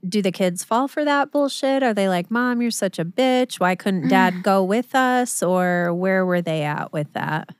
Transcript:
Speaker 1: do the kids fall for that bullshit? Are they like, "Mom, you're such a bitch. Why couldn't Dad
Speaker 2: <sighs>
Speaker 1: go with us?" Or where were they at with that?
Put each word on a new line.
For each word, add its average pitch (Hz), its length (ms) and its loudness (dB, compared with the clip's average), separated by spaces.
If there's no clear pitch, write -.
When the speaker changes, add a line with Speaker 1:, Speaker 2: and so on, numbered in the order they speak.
Speaker 1:
do 208 140 0
the 185 100 0
kids 180 320 -2
fall 247 240 0
for 302 180 -4
that 285 260 0
bullshit? 269 520 0
Are 226 100 2
they 196 160 0
like, 180 200 -2
"Mom, 240 320 0
you're 233 100 0
such 190 280 -4
a 165 60 -2
bitch. 254 540 0
Why 185 160 2
couldn't 185 340 -2
Dad 185 340 4
Speaker 2:
<sighs> - 0 -
Speaker 1:
go 196 200 4
with 214 300 -2
us?" 254 480 0
Or 175 520 2
where 185 320 0
were 180 160 0
they 160 220 -2
at 147 280 -4
with 151 220 -6
that? - 360 -6